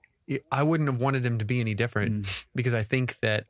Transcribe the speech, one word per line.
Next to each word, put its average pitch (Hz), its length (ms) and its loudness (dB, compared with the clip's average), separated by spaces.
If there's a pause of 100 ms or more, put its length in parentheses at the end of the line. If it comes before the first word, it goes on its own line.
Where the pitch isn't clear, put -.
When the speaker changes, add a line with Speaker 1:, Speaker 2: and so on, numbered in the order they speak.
(260)
Speaker 1:
it, 135 240 -6
I 135 120 2
wouldn't 156 260 2
have 123 120 -2
wanted 131 260 0
him 117 140 0
to 107 40 -2
be 123 160 0
any 110 140 -2
different 104 520 0
Speaker 2:
Mm. - 180 -6 (100)
Speaker 1:
because 123 200 0
I 113 100 0
think 127 360 -2
that 110 300 0